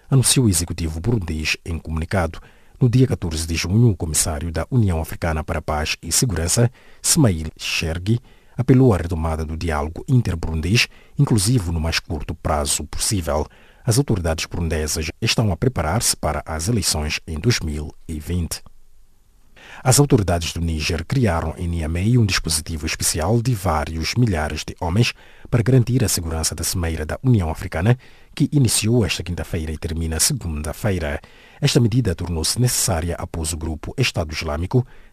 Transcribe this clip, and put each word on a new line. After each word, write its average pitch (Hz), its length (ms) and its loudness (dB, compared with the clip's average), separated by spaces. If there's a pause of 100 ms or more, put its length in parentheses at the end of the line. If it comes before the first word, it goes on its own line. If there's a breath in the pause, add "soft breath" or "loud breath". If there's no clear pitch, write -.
anunciou 131 380 4
o - 20 6
executivo 82 500 -2
burundês 80 640 -2
em 82 140 -4
comunicado. 80 640 -2 (400 soft breath)
No 127 100 6
dia 127 160 6
quatorze 82 400 -2
de 82 80 -4
junho, 101 380 4
o 90 40 -2
comissário 80 560 -2
da 80 200 -2
União 101 280 2
Africana 78 440 -2
para 80 160 -4
a - 20 -4
Paz 76 400 -2
e 82 100 -10
Segurança, 110 600 2 (320 soft breath)
Smail 87 520 2
Chergi, 87 640 -2 (380 soft breath)
apelou 127 380 6
à - 20 2
retomada 80 480 -2
do 80 100 -6
diálogo 78 520 -4
interburundês, 82 800 2 (320 soft breath)
inclusivo 113 520 2
no 82 80 0
mais 80 200 -2
curto 78 340 -6
prazo 76 520 -2
possível. 78 600 -2 (400 soft breath)
As 117 140 4
autoridades 85 480 0
burundesas 80 640 -4 (100)
estão 110 300 0
a 82 40 -2
preparar-se - 640 0
para 76 300 -2
as 80 200 -6
eleições 82 600 -2
em 80 120 -6
dois 117 200 2
mil 76 340 -6 (140)
e 80 120 -8
vinte. 85 440 -4 (1200 loud breath)
As 127 160 6
autoridades 92 540 4
do 82 60 -8
Níger 82 460 -2
criaram 82 500 0
em 87 120 -6
Niamey 85 500 0
um 117 80 6
dispositivo 80 600 -2
especial 95 560 0
de 123 120 0
vários 92 640 -2
milhares 80 500 0
de - 160 -10
homens 98 320 2 (360 loud breath)
para 110 140 2
garantir 120 400 4
a 98 60 2
segurança 80 440 -2
da 80 100 -6
Cimeira 82 420 -4
da 80 180 -6
União 110 260 4
Africana, 90 480 0 (380 loud breath)
que 139 160 0
iniciou 117 540 2
esta - 180 -4
quinta-feira 82 480 -6
e 73 60 -6
termina 82 420 -4
segunda-feira. 80 1000 -2 (400 loud breath)
Esta 147 180 4
medida 113 340 2
tornou-se 85 460 -4
necessária 87 580 0
após 82 360 -6
o 82 40 -6
grupo 78 400 -6
Estado 82 360 -2
Islâmico 85 520 -2 (280 soft breath)